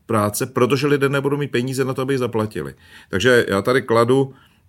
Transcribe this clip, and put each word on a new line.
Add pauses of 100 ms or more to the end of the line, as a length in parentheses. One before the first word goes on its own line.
práce,
protože
lidé
nebudou
mít
peníze
na
to,
aby
ji
zaplatili. (360)
Takže
já
tady
kladu (340)